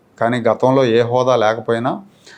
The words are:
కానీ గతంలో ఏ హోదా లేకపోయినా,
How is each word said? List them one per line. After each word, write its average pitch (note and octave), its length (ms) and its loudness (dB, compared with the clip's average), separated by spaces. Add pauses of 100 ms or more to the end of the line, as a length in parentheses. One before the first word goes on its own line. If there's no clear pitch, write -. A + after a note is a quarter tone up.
(200)
కానీ A#2+ 200 0
గతంలో B2+ 460 2
ఏ A2+ 160 2
హోదా B2 340 0
లేకపోయినా, A#2 640 -2 (360)